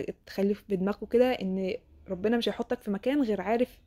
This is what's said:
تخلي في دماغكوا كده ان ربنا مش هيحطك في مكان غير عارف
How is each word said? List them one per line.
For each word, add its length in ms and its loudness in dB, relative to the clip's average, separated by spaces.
تخلي 280 0
في 220 -6
دماغكوا 320 -2
كده 240 4
ان 420 -2
ربنا 280 0
مش 120 0
هيحطك 320 -4
في 100 -6
مكان 320 0
غير 180 0
عارف 460 0